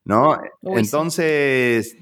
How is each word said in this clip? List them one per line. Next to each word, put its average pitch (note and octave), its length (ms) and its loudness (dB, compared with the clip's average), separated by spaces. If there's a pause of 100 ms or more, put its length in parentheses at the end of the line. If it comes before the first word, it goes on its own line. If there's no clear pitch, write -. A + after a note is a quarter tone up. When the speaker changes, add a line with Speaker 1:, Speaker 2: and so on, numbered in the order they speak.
Speaker 1:
¿no? C3 340 2 (220)
Speaker 2:
Uy, F#3 160 -6
sí. A2+ 80 2
Speaker 1:
Entonces, C#3+ 1160 0